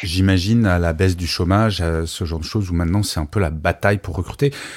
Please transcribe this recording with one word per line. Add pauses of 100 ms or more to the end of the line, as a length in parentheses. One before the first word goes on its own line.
j'imagine,
à
la
baisse
du
chômage,
à
ce
genre
de
choses
où
maintenant
c'est
un
peu
la
bataille
pour
recruter. (240)